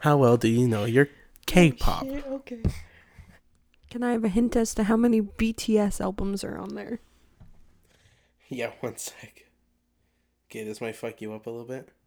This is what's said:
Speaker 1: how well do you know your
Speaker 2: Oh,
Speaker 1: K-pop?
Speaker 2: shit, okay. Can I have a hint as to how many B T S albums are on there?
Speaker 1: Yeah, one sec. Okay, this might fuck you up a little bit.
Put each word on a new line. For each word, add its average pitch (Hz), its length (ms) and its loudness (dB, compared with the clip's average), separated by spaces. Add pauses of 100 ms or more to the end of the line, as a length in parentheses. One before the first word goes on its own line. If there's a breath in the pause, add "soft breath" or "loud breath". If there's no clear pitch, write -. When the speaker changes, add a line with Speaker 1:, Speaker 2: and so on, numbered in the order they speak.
Speaker 1:
how 147 180 4
well 120 180 8
do 113 120 2
you 120 200 4
know 107 160 0
your 123 220 4
Speaker 2:
Oh, - 400 -20
Speaker 1:
K-pop? 131 580 4
Speaker 2:
shit, 277 220 -8
okay. 262 360 -10 (1300 loud breath)
Can 240 140 -8
I 240 100 0
have 233 120 -2
a 220 40 2
hint 226 280 2
as 226 180 0
to 220 100 0
how 226 140 2
many 233 220 4
B 226 340 -2
T 214 240 0
S 202 240 0
albums 196 420 -4
are - 140 -8
on 208 160 -12
there? 226 260 -12 (1500)
Speaker 1:
Yeah, 120 300 -6
one 117 180 -8
sec. - 480 -18 (1040)
Okay, 110 140 -12
this 107 180 -10
might 113 140 -8
fuck 113 260 -10
you 107 100 -10
up 107 140 -14
a 117 40 -8
little 117 160 -12
bit. 131 220 -14 (180)